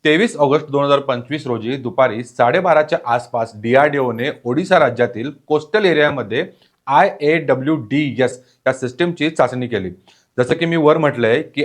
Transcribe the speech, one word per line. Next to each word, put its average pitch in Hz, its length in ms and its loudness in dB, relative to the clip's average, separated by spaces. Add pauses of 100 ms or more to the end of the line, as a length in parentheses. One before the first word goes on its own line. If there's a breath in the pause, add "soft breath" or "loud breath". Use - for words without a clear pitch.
तेवीस 170 320 2
ऑगस्ट 147 300 2
दोन 143 180 -2
हजार 143 160 4
पंचवीस 131 460 -4
रोजी 117 320 -4
दुपारी 120 460 0
साडेबाराच्या 151 800 2
आसपास 117 500 -4
डीआरडीओने 127 720 0 (140)
ओडिशा 175 340 0
राज्यातील 120 520 0 (180)
कोस्टल 151 360 0
एरियामध्ये 143 600 0 (420 soft breath)
आयएडब्ल्यूडी 147 1160 0 (180)
एस 123 180 0 (280 soft breath)
या 131 60 2
सिस्टमची 147 580 -4
चाचणी 123 360 -2
केली. 95 240 -6 (480 soft breath)
जसं 123 160 0
की 165 120 -2
मी 170 120 0
वर 156 200 4
म्हटलंय 120 460 2
की 143 200 -6